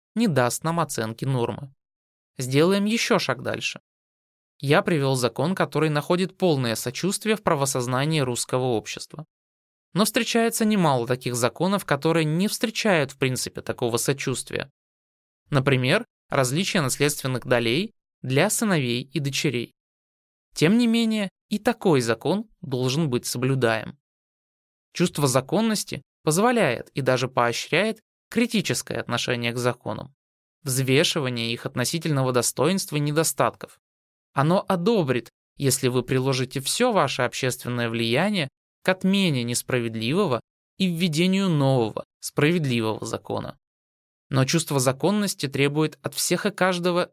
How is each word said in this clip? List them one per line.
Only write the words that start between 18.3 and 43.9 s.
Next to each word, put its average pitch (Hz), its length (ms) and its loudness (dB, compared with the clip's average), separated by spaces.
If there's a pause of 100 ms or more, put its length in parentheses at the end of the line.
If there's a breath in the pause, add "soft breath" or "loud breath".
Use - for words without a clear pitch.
сыновей 135 520 0
и 151 180 -6
дочерей. 139 540 -2 (800)
Тем 196 240 4
не 240 80 4
менее, 220 420 0 (200)
и 214 100 -2
такой 202 420 2
закон 139 480 0 (120)
должен 131 500 -2
быть 123 160 -2
соблюдаем. 123 720 -2 (920)
Чувство 165 340 0
законности 139 760 0 (200)
позволяет 185 680 2
и - 100 -6
даже 127 280 2
поощряет 147 720 0 (300)
критическое 220 680 -2
отношение 120 540 -4
к 123 60 -4
законам, 120 560 -4 (480)
взвешивание 127 920 0
их 117 140 -8
относительного 135 640 -2
достоинства 147 640 0
и 147 40 0
недостатков. 147 800 -2 (520)
Оно 160 340 2
одобрит, 170 640 0 (260)
если 131 320 0
вы 123 140 0
приложите 131 580 -2
всё 240 320 0
ваше 151 300 0
общественное 123 640 -2
влияние 135 600 0 (340)
к - 60 -4
отмене 185 560 2
несправедливого 120 960 -2 (380)
и 190 80 2
введению 180 640 2
нового, 135 560 2 (160)
справедливого 135 880 0
закона. 113 500 -6 (720)